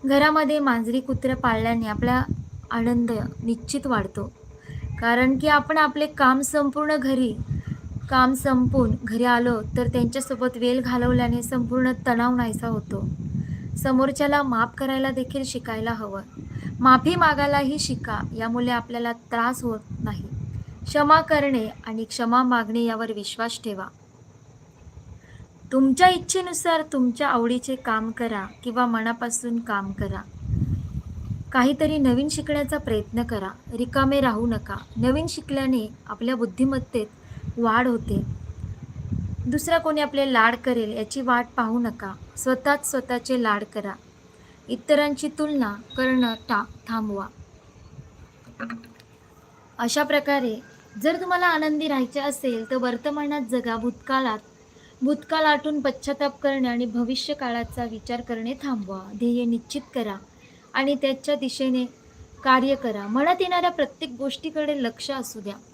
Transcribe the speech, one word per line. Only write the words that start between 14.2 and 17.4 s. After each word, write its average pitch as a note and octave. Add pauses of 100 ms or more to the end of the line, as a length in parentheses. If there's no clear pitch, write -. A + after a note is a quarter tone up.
माफ A#3
करायला C4+
देखील C4
शिकायला A#3
हवं. G3+ (580)
माफी B3+
मागायलाही C#4+